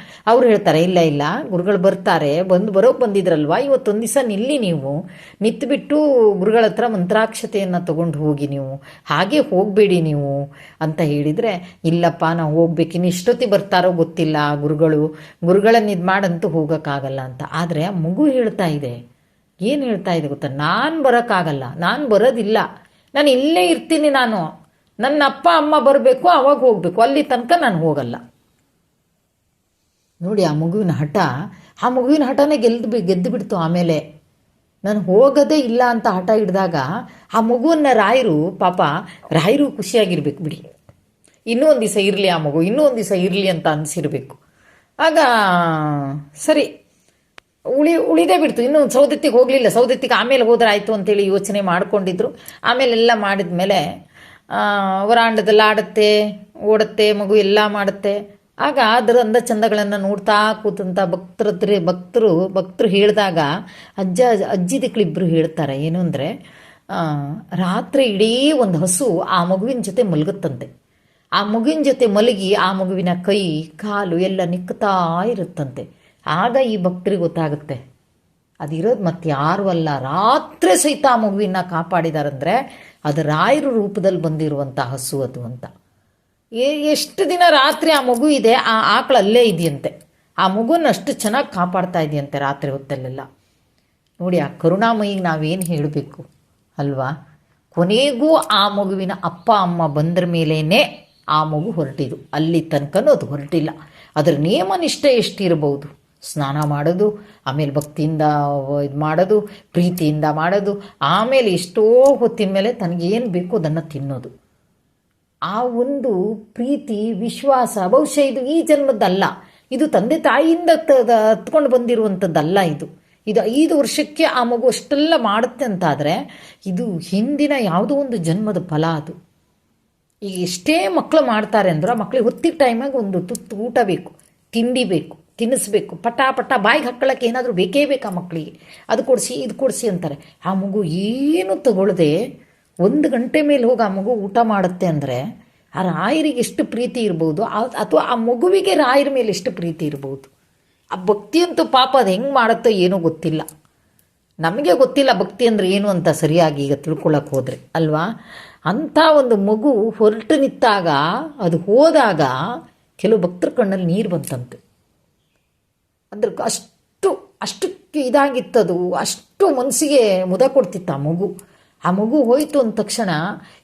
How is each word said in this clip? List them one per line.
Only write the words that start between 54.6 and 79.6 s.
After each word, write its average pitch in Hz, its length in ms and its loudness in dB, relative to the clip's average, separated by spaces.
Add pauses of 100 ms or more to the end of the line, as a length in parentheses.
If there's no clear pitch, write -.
ವರಾಂಡದಲ್ಲಿ 220 560 4
ಆಡುತ್ತೆ, 214 480 2 (520)
ಓಡುತ್ತೆ 214 520 2
ಮಗು, 202 240 0
ಎಲ್ಲ 202 300 4
ಮಾಡುತ್ತೆ. 202 760 -4 (180)
ಆಗ 269 200 -2 (120)
ಅದರ 233 300 4
ಅಂದ 220 200 2
ಚಂದಗಳನ್ನ 214 560 -2
ನೋಡ್ತಾ 202 580 0
ಕೂತಂತ 190 460 -4
ಭಕ್ತರ 185 460 -4
ಹತ್ರ, 185 240 -2 (140)
ಭಕ್ತರು, 180 640 0
ಭಕ್ತರು 190 400 -2
ಹೇಳ್ದಾಗ 202 500 2 (600)
ಅಜ್ಜ, 185 220 0 (280)
ಅಜ್ಜಿ 185 340 -2
ದಿಕ್ಳಿಬ್ರು 185 440 -2
ಹೇಳ್ತಾರೆ, 156 560 -2
ಏನು 165 180 -2
ಅಂದ್ರೆ, 156 280 -4 (640)
ಆ, 190 140 -4 (500)
ರಾತ್ರಿ 196 500 0
ಇಡೀ 226 480 2
ಒಂದು 214 260 2
ಹಸು 185 420 0
ಆ 180 240 0
ಮಗುವಿನ 196 360 -2
ಜೊತೆ 196 220 -2
ಮಲಗುತ್ತಂತೆ. 147 640 -4 (640)
ಆ 196 120 0
ಮಗುವಿನ 233 380 0
ಜೊತೆ 262 240 2
ಮಲಗಿ 202 480 2
ಆ 190 180 0
ಮಗುವಿನ 185 360 -2 (160)
ಕೈ, 185 380 -2
ಕಾಲು 202 560 -6
ಎಲ್ಲ 190 260 -2
ನಿಕ್ತಾ 180 800 -2
ಇರುತ್ತಂತೆ. 160 760 -8 (260)
ಆಗ 214 300 0
ಈ 240 200 0
ಭಕ್ತರಿಗೆ 180 440 -2
ಗೊತ್ತಾಗುತ್ತೆ, 156 760 -6 (640)
ಅದಿರೋದು 185 440 -2
ಮತ್ತೆ 165 240 -4
ಯಾರು 156 400 -2